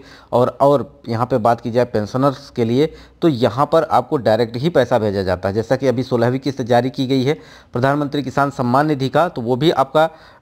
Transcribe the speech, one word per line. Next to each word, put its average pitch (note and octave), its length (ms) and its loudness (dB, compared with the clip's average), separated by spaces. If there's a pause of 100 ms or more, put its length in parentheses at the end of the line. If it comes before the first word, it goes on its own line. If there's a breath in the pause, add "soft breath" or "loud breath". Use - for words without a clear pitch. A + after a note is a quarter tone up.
(320 loud breath)
और, B2 280 0
और C#3 480 0
यहाँ A#2 180 -4
पे C3 120 0
बात A#2 220 2
की B2 100 -8
जाए A#2+ 140 2
पेंशनर्स B2+ 680 -2
के A#2+ 140 -2
लिए, C3 300 0 (280 loud breath)
तो E3+ 60 4
यहाँ B2+ 440 0
पर E3 100 4
आपको B2+ 340 0
डायरेक्ट A2+ 400 0
ही C3+ 120 -2
पैसा C3 300 2
भेजा G2+ 240 0
जाता F#2 260 -2
है। G2 60 -2
जैसा A2+ 220 -2
कि C3+ 100 -4
अभी B2+ 160 0
सोलहवीं B2 360 0
किस्त C3+ 240 -6
जारी A#2+ 280 0
की C3+ 160 -4
गई C3 180 0
है D3+ 140 -2 (340 loud breath)
प्रधानमंत्री C#3+ 500 -2
किसान C#3 280 0
सम्मान C3 360 0
निधि C#3 220 -2
का, D3+ 200 2
तो D3+ 140 -8
वो A#2+ 140 -2
भी D#3 140 0
आपका D#3 400 2 (320 loud breath)